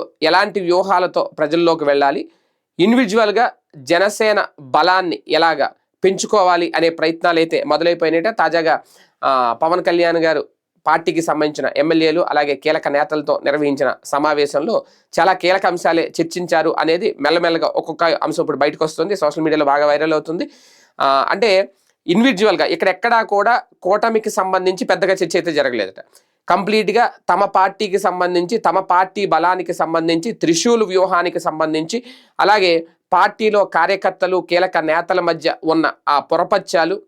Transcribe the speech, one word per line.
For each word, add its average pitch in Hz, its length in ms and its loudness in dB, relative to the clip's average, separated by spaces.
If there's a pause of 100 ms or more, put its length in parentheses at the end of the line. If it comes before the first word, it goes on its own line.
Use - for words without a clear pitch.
(220)
ఎలాంటి 180 380 2
వ్యూహాలతో 180 600 0 (160)
ప్రజల్లోకి 160 460 0
వెళ్ళాలి? 143 380 0 (560)
ఇండివిడ్యువల్‌గా 220 680 2 (460)
జనసేన 208 480 2 (220)
బలాన్ని 165 580 0 (100)
ఎలాగా 151 400 2 (340)
పెంచుకోవాలి 180 640 2 (100)
అనే 165 140 2
ప్రయత్నాలైతే 165 760 0
మొదలైపోయినాయట. 165 640 0
తాజాగా, 160 460 0 (480)
ఆ, 139 80 0 (220)
పవన్ 165 360 0
కళ్యాణ్ 170 300 2
గారు 160 240 0 (440)
పార్టీకి 160 360 0
సంబంధించిన 151 440 -2 (100)
ఎమ్మెల్యేలు, 160 540 2
అలాగే 147 240 0
కీలక 151 340 -2
నేతలతో 147 460 -2 (100)
నిర్వహించిన 143 460 0 (140)
సమావేశంలో 147 680 -2 (400)
చాలా 185 180 4 (100)
కీలక 185 240 2
అంశాలే 165 380 0 (120)
చర్చించారు 165 640 0
అనేది 165 320 0 (100)
మెల్లమెల్లగా 165 480 0 (120)
ఒక్కొక్క 160 240 -4 (220)
అంశం 156 180 -2
ఇప్పుడు 139 200 -4
బయటకు 151 200 -2
వస్తుంది, 165 380 -4
సోషల్ 151 220 -2
మీడియాలో 156 280 0
బాగా 147 140 2
వైరల్ 147 320 0
అవుతుంది. 165 280 -6 (520)
ఆ, 139 80 0 (240)
అంటే 214 220 0 (540)
ఇండివిడ్యువల్‌గా 190 680 2
ఇక్కడెక్కడా 214 480 -2 (120)
కూడా 202 200 2 (320)
కూటమికి 214 440 0 (100)
సంబంధించి 185 520 -2
పెద్దగా 185 280 0
చర్చ 170 200 -2
అయితే 165 200 -2
జరగలేదట. 117 400 -2 (480)
కంప్లీట్‌గా 202 560 2 (260)
తమ 190 140 2 (120)
పార్టీకి 190 500 0
సంబంధించి, 180 520 -2
తమ 185 200 0 (140)
పార్టీ 190 300 0 (120)
బలానికి 175 460 0
సంబంధించి, 165 520 -2
త్రిశూల్ 214 580 0
వ్యూహానికి 180 560 0
సంబంధించి, 156 520 -4 (420)
అలాగే 185 320 4 (420)
పార్టీలో 208 460 2 (160)
కార్యకర్తలు, 185 640 0 (120)
కీలక 180 280 0 (120)
నేతల 170 380 0
మధ్య 160 260 -2 (180)
ఉన్న 160 140 2 (220)
ఆ 143 80 2 (140)
పొరపచ్చాలు 175 640 0 (120)